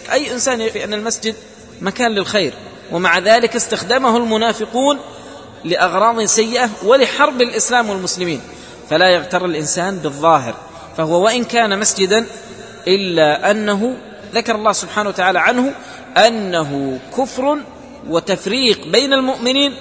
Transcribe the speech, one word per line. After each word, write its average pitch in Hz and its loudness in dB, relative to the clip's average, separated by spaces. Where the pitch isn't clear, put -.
أي 262 -2
إنسان 233 -2
في 202 -6
أن 202 -6
المسجد 214 -4
مكان 226 -2
للخير، 190 0
ومع 175 2
ذلك 226 4
استخدمه 226 2
المنافقون 233 0
لأغراض 196 2
سيئة 226 2
ولحرب 262 4
الإسلام 233 2
والمسلمين، 180 -2
فلا 175 4
يغتر 180 0
الإنسان 175 -2
بالظاهر، 147 2
فهو 170 2
وإن 233 2
كان 220 0
مسجدا 196 2
إلا 175 2
أنه 214 -2
ذكر 226 -2
الله 214 0
سبحانه 202 0
وتعالى 185 0
عنه 247 2
أنه 160 2
كفر 269 0
وتفريق 196 0
بين 262 2
المؤمنين 262 0